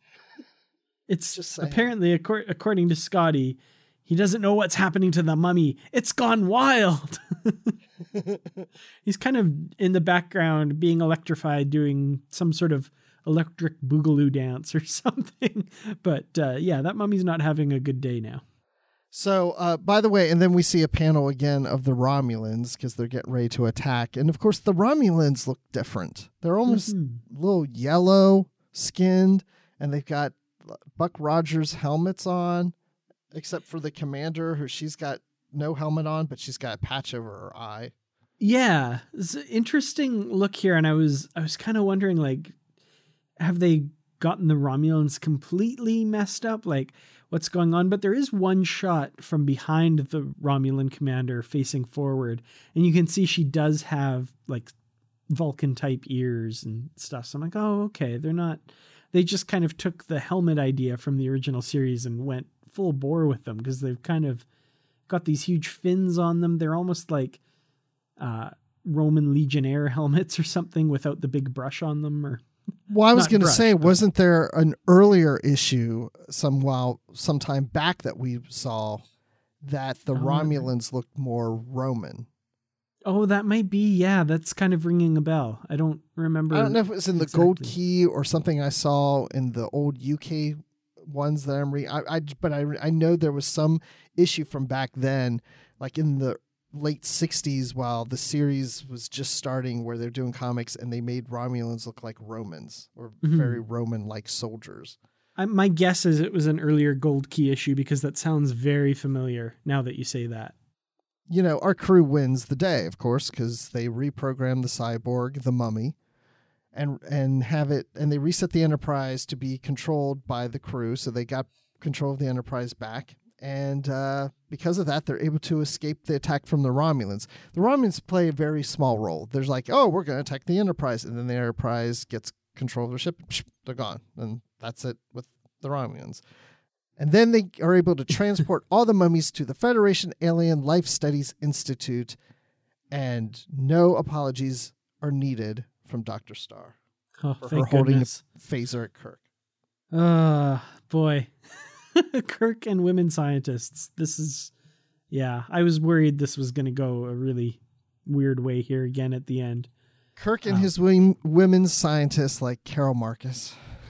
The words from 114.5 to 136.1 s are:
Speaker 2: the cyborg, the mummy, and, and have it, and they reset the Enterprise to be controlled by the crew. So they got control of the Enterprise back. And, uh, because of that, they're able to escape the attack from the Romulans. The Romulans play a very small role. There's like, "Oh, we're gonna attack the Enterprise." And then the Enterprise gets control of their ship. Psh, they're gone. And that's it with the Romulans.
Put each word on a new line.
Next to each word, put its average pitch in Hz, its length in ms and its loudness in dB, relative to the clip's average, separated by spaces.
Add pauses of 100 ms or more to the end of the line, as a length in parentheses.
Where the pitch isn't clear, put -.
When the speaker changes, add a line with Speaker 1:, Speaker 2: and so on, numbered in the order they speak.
Speaker 2:
the 123 60 -2
cyborg, 123 760 -4
the 123 100 0
mummy, 117 440 -2 (760)
and, 143 280 -6 (100)
and 135 340 0
have 143 280 0
it, 143 240 -2
and 127 160 0
they 147 80 0
reset 175 320 -2
the 170 120 2
Enterprise 139 640 -2
to - 80 -8
be 131 220 -8
controlled 139 680 -4
by 123 200 -4
the 123 120 -10
crew. 120 360 -6
So 131 140 -6
they 120 160 -6
got 131 220 -6 (320)
control 139 340 -4
of 135 60 -8
the 139 80 -2
Enterprise 123 460 -6
back. 113 420 -14 (240)
And, 139 500 -6
uh, 135 400 -4 (200)
because 170 280 -2
of 185 80 -2
that, 151 220 -2
they're 139 140 -4
able 156 180 -2
to 156 220 -2
escape 151 440 -6
the 151 100 0
attack 143 300 -2
from 147 180 0
the 131 60 2
Romulans. 127 560 0 (280)
The 170 80 -2
Romulans 247 440 2
play 175 220 2
a 160 40 0
very 151 320 -2
small 127 360 0
role. 87 320 -4
There's 135 180 -2
like, 127 200 -4
"Oh, 269 180 4
we're 165 180 0
gonna 139 140 -4
attack 135 260 -10
the 175 140 0
Enterprise." 143 440 -2
And 120 140 -10
then 120 100 -6
the 123 60 -4
Enterprise 117 720 -4
gets - 260 -10 (240)
control 123 300 -6
of 120 60 -8
their 123 80 -8
ship. 170 180 -6 (100)
Psh, - 160 -8 (220)
they're 127 100 -10
gone. 110 240 -8 (160)
And 113 260 -10 (180)
that's 117 260 -12
it 117 120 -8 (140)
with 127 160 -16 (340)
the 143 80 -10
Romulans. 120 520 -8 (760)